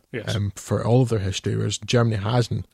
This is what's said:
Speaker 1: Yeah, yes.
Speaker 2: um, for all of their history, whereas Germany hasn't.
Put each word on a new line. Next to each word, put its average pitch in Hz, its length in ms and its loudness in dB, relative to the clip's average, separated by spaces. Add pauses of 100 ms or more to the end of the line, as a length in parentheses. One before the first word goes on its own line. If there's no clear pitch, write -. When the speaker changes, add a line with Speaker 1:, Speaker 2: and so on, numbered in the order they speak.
(120)
Speaker 1:
Yeah, 117 120 -6
yes. 107 120 -2
Speaker 2:
um, 101 200 -2
for - 280 -2
all 120 180 6
of 120 60 2
their 113 120 0
history, 101 360 -2
whereas 107 220 -2
Germany 117 380 2
hasn't. 107 580 0